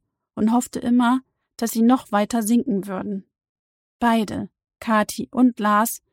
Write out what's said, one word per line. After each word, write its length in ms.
und 180
hoffte 260
immer, 420
dass 140
sie 120
noch 300
weiter 300
sinken 440
würden. 380
Beide, 500
Kathi 500
und 280
Lars, 440